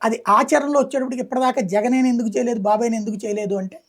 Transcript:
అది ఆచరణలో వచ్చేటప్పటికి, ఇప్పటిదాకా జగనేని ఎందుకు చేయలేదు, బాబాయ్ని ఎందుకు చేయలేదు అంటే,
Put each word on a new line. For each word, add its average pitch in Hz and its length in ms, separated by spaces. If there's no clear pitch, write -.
అది 226 240
ఆచరణలో 285 520
వచ్చేటప్పటికి, 262 420
ఇప్పటిదాకా 254 380
జగనేని 233 480
ఎందుకు 240 200
చేయలేదు, 240 300
బాబాయ్ని 220 380
ఎందుకు 214 300
చేయలేదు 208 280
అంటే, 190 340